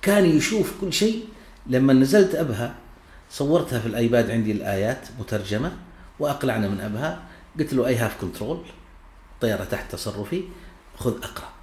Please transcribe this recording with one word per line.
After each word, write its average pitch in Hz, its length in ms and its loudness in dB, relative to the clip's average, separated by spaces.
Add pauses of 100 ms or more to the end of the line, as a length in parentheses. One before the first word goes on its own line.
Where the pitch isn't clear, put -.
كان 196 240 6
يشوف 170 560 2
كل 185 120 -4
شيء. 220 320 0 (420)
لما 131 260 4
نزلت 165 420 6
أبها 123 400 -4 (560)
صورتها 143 480 0
في 107 60 -6
الآيباد 117 460 2
عندي 110 200 0
الآيات 101 560 -2 (120)
مترجمة، 104 520 -4 (480)
وأقلعنا 131 480 0
من 98 120 -2
أبها. 113 440 -6 (360)
قلت 160 140 -2
له: 127 220 2
"I - 40 0
have 113 120 0 (120)
control، 110 340 -6 (840)
طيارة 104 220 -2
تحت - 280 -8
تصرفي، 104 520 -6 (540)
خذ - 260 -4
أقرأ." - 260 -12 (140)